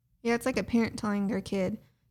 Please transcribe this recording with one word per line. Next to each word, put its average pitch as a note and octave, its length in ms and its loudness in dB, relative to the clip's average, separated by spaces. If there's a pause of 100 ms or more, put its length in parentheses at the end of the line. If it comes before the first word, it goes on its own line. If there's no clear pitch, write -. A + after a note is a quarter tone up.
(240)
Yeah, A#3 120 2
it's A#3+ 100 -2
like C4 120 0
a G3 60 2
parent A3+ 340 2
telling G3+ 300 0
their G3 140 0
kid, G3 360 -2 (340)